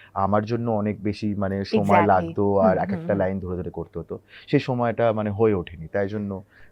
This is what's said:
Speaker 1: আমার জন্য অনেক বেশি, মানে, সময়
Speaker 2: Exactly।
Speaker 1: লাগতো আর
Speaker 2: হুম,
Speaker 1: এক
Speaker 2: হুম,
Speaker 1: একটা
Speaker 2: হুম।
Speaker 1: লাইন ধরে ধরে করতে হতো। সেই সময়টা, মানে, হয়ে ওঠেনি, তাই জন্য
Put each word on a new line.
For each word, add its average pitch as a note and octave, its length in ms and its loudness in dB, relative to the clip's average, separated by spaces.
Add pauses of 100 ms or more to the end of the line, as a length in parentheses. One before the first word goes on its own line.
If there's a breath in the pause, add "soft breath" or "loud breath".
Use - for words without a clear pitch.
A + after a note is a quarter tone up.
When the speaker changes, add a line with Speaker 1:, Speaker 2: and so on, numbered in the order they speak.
(140 soft breath)
Speaker 1:
আমার G2 300 2
জন্য A#2 260 -2
অনেক G#2 320 -2
বেশি, G#2 320 -4
মানে, G2 300 -2
সময় G#3+ 160 0
Speaker 2:
Exactly। - 260 4
Speaker 1:
লাগতো G2 520 2
আর F#2 160 6
Speaker 2:
হুম, F#2 80 0
Speaker 1:
এক F2+ 80 -2
Speaker 2:
হুম, F3 100 -4
Speaker 1:
একটা E3 120 -2
Speaker 2:
হুম। G2 60 0
Speaker 1:
লাইন F#2+ 220 0
ধরে F2+ 160 -6
ধরে F2 140 -6
করতে E2+ 280 -10
হতো। F#2 200 -10 (280 loud breath)
সেই C#3+ 140 2
সময়টা, A#2 520 0
মানে, G#2+ 180 -2
হয়ে G#2+ 240 4
ওঠেনি, D#2+ 340 -6
তাই G2+ 200 -2
জন্য G2+ 340 -6 (300 soft breath)